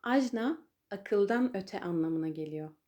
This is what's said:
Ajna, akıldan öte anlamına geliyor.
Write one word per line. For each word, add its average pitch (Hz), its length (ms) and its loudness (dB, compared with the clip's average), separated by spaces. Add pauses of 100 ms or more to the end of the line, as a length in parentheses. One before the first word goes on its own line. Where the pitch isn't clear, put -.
Ajna, 254 640 2 (240)
akıldan 208 640 2
öte 196 220 -6
anlamına 160 500 0
geliyor. 156 400 -6 (180)